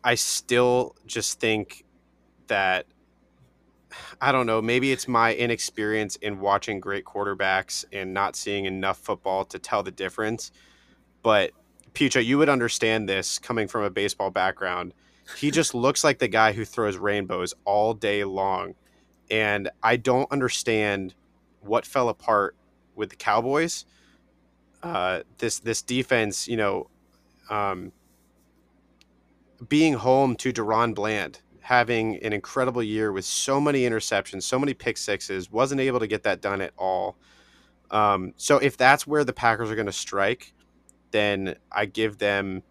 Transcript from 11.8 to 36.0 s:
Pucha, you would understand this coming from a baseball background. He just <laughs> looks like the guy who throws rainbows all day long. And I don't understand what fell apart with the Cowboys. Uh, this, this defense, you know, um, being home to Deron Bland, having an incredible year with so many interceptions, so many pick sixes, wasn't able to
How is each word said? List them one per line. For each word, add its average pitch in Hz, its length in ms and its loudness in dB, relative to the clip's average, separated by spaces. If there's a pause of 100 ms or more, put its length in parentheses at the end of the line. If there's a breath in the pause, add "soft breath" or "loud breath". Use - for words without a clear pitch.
Pucha, 135 300 2
you 127 160 2
would 151 100 6
understand 113 600 2
this 95 300 -2
coming 113 300 -2
from 110 140 -2
a 101 80 0
baseball 98 400 -2
background. 92 640 -2 (420 soft breath)
He 147 140 -2
just 156 240 0
<laughs> - 0 -
looks 127 300 0
like 143 160 2
the 127 80 0
guy 110 240 4
who 107 120 -4
throws 104 320 -2
rainbows 92 560 -2 (120)
all 104 300 2
day 104 280 -2
long. 95 540 -2 (520 soft breath)
And 104 400 0 (140)
I 117 140 4
don't 127 340 0
understand 107 840 -2 (460)
what 107 240 -2
fell 123 240 0
apart 104 460 0 (400)
with 104 160 -6
the - 60 -20
Cowboys. 131 680 0 (1000 soft breath)
Uh, 92 380 -2 (160)
this, 113 200 -2
this - 240 -4
defense, 120 640 0
you 117 100 -2
know, 101 320 0 (640)
um, 98 400 -4 (1800)
being 151 260 4
home 127 420 4
to 131 160 -2
Deron 110 420 2
Bland, 104 460 -4 (260)
having 117 560 2
an 107 100 -4
incredible 123 480 -2
year 107 300 0
with 95 140 -4
so - 360 0
many 143 220 2
interceptions, 107 600 -2
so - 120 -2
many 139 160 0
pick - 240 -4
sixes, 95 540 -6
wasn't 135 300 0
able 131 180 0
to 113 80 0